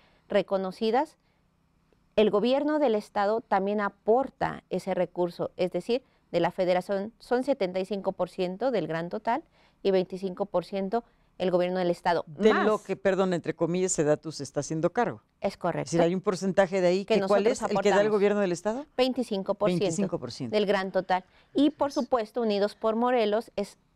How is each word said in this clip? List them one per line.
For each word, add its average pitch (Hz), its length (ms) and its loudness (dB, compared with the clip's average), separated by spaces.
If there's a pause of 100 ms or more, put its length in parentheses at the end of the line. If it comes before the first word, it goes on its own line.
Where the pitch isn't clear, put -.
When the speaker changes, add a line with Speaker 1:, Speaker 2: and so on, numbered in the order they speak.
(280)
Speaker 1:
reconocidas, 202 880 -2 (1000)
el 220 120 6
gobierno 262 480 2
del 262 180 2
estado 208 440 -2
también 202 400 0
aporta 208 880 -2
ese 185 240 -4
recurso, 175 600 -2
es 180 160 -2
decir, 233 320 -4 (300)
de 170 80 2
la 170 100 0
federación 190 680 -2
son 247 260 -2
setenta 190 340 -2
y 190 60 -2
cinco 196 260 -4
por 180 180 -4
ciento 185 400 -4
del 196 160 0
gran 165 220 -6
total 226 380 -4 (360)
y 196 100 2
veinticinco 190 540 -2
por 180 200 -2
ciento 196 400 -4 (320)
el 185 140 0
gobierno 180 260 2
del 180 140 2
estado. 170 340 0
Speaker 2:
De 175 260 2
lo 269 260 2
Speaker 1:
Más - 40 -8
Speaker 2:
que, 190 140 -6
perdón, 190 360 0
entre 156 240 -4
comillas, 175 360 0
sedatu 151 400 0
se - 100 -10
está 147 200 -6
haciendo 160 300 -2
cargo. 180 300 -2 (180)
Speaker 1:
Es - 160 -4
correcto. 160 300 -4
Speaker 2:
Es 139 60 -12
decir, 170 100 4
hay 170 140 2
un 185 60 -4
porcentaje 190 600 0
de 180 60 4
ahí 190 180 2
Speaker 1:
Que 220 140 2
Speaker 2:
que, 196 80 0
¿cuál 202 180 4
es? 233 160 0
Speaker 1:
nosotros 208 160 0
Speaker 2:
¿El 196 60 0
que 208 60 4
da 190 80 6
el - 20 6
Speaker 1:
aportamos. 214 180 4
Speaker 2:
gobierno 202 240 4
del 185 100 2
estado? 220 360 -4 (100)
Speaker 1:
Veinticinco 233 560 -2
por 208 160 0
ciento 180 140 0
Speaker 2:
Veinticinco 185 360 -2
por 127 120 -10
ciento. 139 240 -6
Speaker 1:
del 214 100 2
gran 190 260 0
total. 185 340 -2 (280)
Y, 285 160 4
por 294 200 -2
Speaker 2:
Así 294 100 -6
es. 240 60 0
Speaker 1:
supuesto, 233 360 -2
Unidos 208 320 0
por 220 220 -2
Morelos 233 600 0
es, - 220 -8 (180)